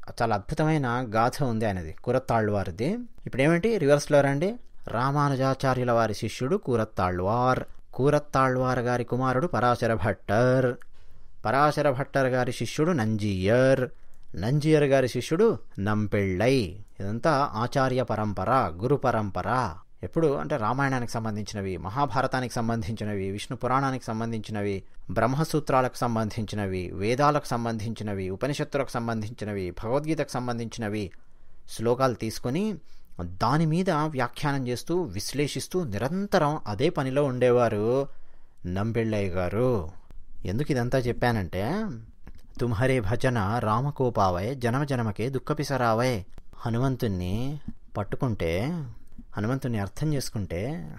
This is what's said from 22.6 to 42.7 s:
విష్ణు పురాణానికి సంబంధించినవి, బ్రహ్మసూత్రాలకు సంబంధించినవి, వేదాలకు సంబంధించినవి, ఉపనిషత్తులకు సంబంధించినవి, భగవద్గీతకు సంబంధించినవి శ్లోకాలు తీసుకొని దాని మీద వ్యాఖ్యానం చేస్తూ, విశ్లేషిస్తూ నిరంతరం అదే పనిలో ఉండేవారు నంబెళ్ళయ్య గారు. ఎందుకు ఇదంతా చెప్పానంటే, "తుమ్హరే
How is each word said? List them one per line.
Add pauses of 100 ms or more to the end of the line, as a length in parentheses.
విష్ణు
పురాణానికి
సంబంధించినవి, (280)
బ్రహ్మసూత్రాలకు
సంబంధించినవి,
వేదాలకు
సంబంధించినవి,
ఉపనిషత్తులకు
సంబంధించినవి,
భగవద్గీతకు
సంబంధించినవి (580)
శ్లోకాలు
తీసుకొని (460)
దాని
మీద
వ్యాఖ్యానం
చేస్తూ,
విశ్లేషిస్తూ
నిరంతరం
అదే
పనిలో
ఉండేవారు (580)
నంబెళ్ళయ్య
గారు. (560)
ఎందుకు
ఇదంతా
చెప్పానంటే, (760)
"తుమ్హరే